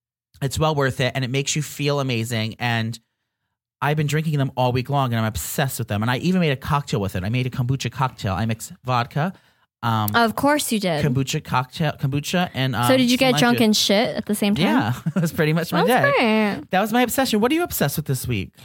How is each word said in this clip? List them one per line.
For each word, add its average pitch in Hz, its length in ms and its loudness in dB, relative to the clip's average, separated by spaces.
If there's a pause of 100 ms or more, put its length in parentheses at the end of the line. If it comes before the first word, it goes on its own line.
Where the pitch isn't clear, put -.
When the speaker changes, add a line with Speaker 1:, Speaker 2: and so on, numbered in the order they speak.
(400)
Speaker 1:
it's 139 180 -4
well 156 160 2
worth 135 260 2
it, 123 140 0
and 135 120 -2
it 117 40 -4
makes 135 240 -2
you 156 60 -2
feel 143 400 -2
amazing. 113 580 -2
And 113 400 -2 (840)
I've 147 160 0
been 151 120 0
drinking 151 300 -2
them 135 180 0
all 127 160 2
week 127 180 -2
long, 139 220 0
and 113 80 0
I'm 110 40 0
obsessed - 540 -4
with 113 80 -6
them. 104 160 -2
And 117 80 0
I 127 80 0
even 180 220 0
made 160 100 2
a 131 60 0
cocktail 143 440 -2
with 135 140 -4
it. 92 80 -4
I 95 60 -4
made 127 180 0
a 123 40 -6
kombucha 127 420 -4
cocktail. 127 420 -4
I 98 100 -2
mix 110 280 -6 (120)
vodka, 127 480 -2 (520)
um, 110 320 2
Speaker 2:
Of 226 180 2
course 285 380 0
you 214 80 0
did. 165 240 -2
Speaker 1:
kombucha 135 400 -2
cocktail, 139 480 -2
kombucha, 147 600 -2
and, 131 200 -2
um, 101 140 2
Speaker 2:
So 262 80 6
did 262 80 4
you 240 60 2
Speaker 1:
some 247 80 2
Speaker 2:
get 262 160 4
Speaker 1:
lime 247 40 0
Speaker 2:
drunk 240 200 4
Speaker 1:
juice. 233 60 4
Speaker 2:
and 214 120 4
shit 208 400 2
at - 100 -8
the 208 80 -2
same 208 220 0
time? - 100 2
Speaker 1:
Yeah, 117 280 2 (120)
<laughs> 160 80 -4
that's 170 180 0
pretty 156 200 2
much 165 200 -2
my 392 140 2
Speaker 2:
That's 554 320 4
Speaker 1:
day. 220 380 2
Speaker 2:
great. - 160 -12
Speaker 1:
That 185 80 4
was 214 120 0
my 247 100 4
obsession. 247 360 0
What 247 140 2
are - 20 2
you 330 80 2
obsessed - 340 -2
with 151 100 -6
this 131 200 -4
week? 113 260 -4 (120)